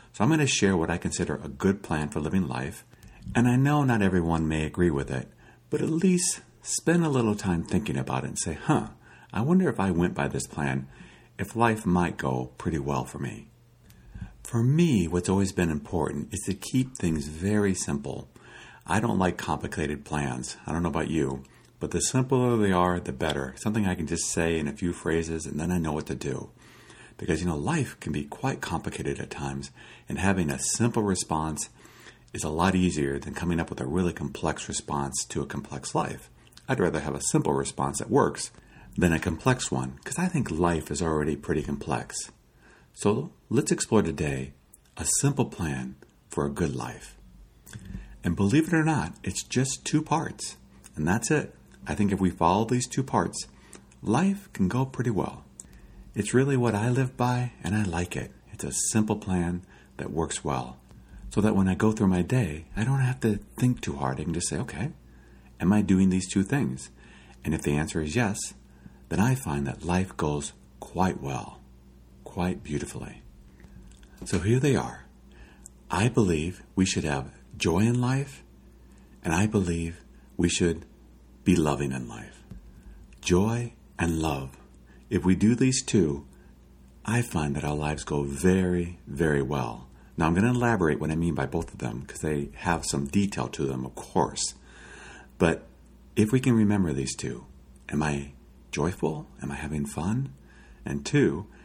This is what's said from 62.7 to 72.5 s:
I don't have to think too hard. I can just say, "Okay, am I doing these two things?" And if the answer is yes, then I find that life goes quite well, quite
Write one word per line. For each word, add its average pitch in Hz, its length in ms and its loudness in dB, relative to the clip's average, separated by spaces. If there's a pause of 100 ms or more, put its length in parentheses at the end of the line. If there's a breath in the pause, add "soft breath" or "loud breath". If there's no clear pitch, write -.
I 104 100 -2
don't 135 160 2
have 127 200 0
to 107 200 0 (180)
think 123 240 2
too 73 140 -6
hard. 67 220 -2
I 76 60 -6
can 85 80 -2
just 82 160 -4
say, 76 100 -2
"Okay, 135 340 -6 (640 loud breath)
am 87 140 4
I 104 100 6
doing 95 280 6
these 92 180 0
two 98 160 2
things?" 98 460 -2 (540 loud breath)
And 78 100 0
if 76 80 -2
the 73 140 2
answer 80 240 -2
is 76 140 -4
yes, 110 400 -2 (560 loud breath)
then - 100 2
I 127 140 4
find 71 320 -2
that - 180 -8
life 92 320 0
goes 73 380 -2 (260)
quite - 400 -2
well, 67 400 -8 (640)
quite - 400 -4